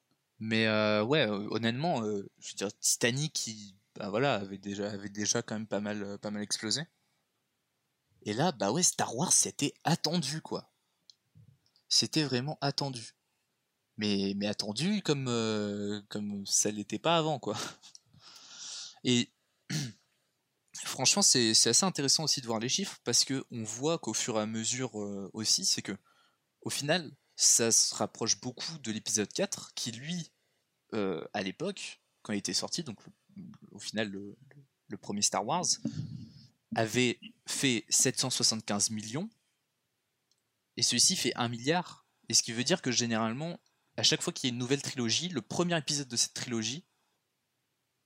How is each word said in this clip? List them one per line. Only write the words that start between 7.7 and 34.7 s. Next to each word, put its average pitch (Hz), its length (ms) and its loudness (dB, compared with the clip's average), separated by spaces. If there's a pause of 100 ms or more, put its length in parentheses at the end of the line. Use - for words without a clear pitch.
Et 104 120 -2
là, 160 180 2
bah 101 180 0
ouais, 156 120 2
Star - 340 2
Wars, 156 160 2
c'était - 400 2 (120)
attendu, 156 580 0
quoi. - 280 -8 (1160)
C'était - 340 2
vraiment 131 380 -2
attendu. 139 540 -4 (840)
Mais, 101 400 0
mais 101 100 -2
attendu 117 540 -2
comme, 139 260 0
euh, 104 840 -2
comme 104 340 -6
ça - 260 2
l'était 104 280 -6
pas 165 180 2
avant, 156 220 2
quoi. 107 180 -4 (1500)
Et 123 260 4 (400)
<clears throat> - 1120 -12
franchement, - 380 2
c'est, 113 320 6
c'est - 160 6
assez - 140 6
intéressant 156 400 2
aussi 139 180 2
de 117 40 -10
voir 113 140 2
les 117 80 -2
chiffres, - 360 -2
parce 117 200 4
que 135 260 -2
on 117 140 -6
voit 127 340 -2
qu'au 113 140 -4
fur 110 240 -2
et 110 60 2
à 107 40 0
mesure, 113 540 -4
euh, 101 320 -6
aussi, 110 320 0
c'est - 160 2
que, 98 160 -6 (640)
au - 80 -8
final, 147 420 0 (280)
ça - 340 6
se - 220 4
rapproche - 460 0
beaucoup 151 380 -8
de 127 120 -6
l'épisode 107 400 -2
quatre, - 440 -4
qui - 180 -6
lui, 151 380 -8 (640)
euh, 95 280 -2 (120)
à 104 80 0
l'époque, 151 580 -8 (220)
quand - 100 -6
il 147 60 0
était - 160 -4
sorti, - 280 -4
donc 117 220 -10
le, - 380 -20 (300)
au - 60 -18
final 107 320 -4
le, 101 280 -12 (500)